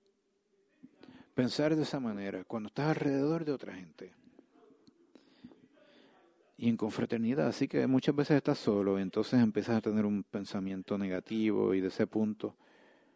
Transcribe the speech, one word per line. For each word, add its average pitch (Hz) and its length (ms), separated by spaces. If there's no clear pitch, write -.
pensar 147 400
de 156 80
esa 147 160
manera 98 460
cuando 107 240
estás 143 220
alrededor 147 540
de 151 80
otra 98 220
gente. 92 400
Y 117 60
en 113 80
confraternidad, 117 720
así 135 180
que - 220
muchas 131 260
veces 143 220
estás 139 200
solo, 98 440
entonces 107 420
empiezas 110 360
a - 20
tener 107 260
un 104 160
pensamiento 95 760
negativo 101 760
y 95 60
de 92 80
ese 104 180
punto 107 480